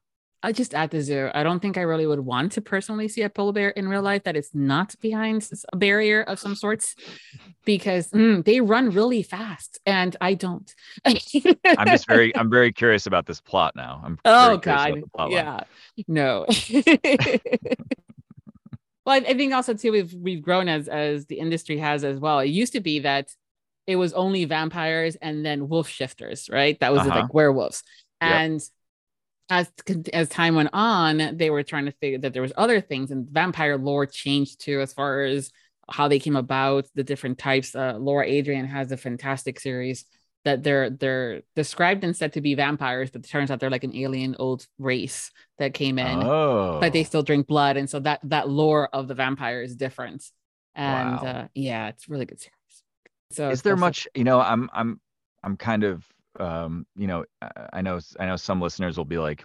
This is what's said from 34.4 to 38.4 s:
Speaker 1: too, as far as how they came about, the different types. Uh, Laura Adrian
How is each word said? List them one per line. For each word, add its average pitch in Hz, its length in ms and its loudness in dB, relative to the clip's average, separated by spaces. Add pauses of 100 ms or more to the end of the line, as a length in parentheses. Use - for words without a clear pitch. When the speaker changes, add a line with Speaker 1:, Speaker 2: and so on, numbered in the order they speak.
Speaker 1:
too, 139 200 -4
as 135 120 -6
far 139 280 -2
as 135 300 -2 (380)
how 147 180 0
they 143 120 4
came 147 160 0
about, 135 600 0
the 139 80 -2
different 135 340 -6
types. 135 380 -2
Uh, 131 240 -4
Laura 139 260 0
Adrian 139 400 0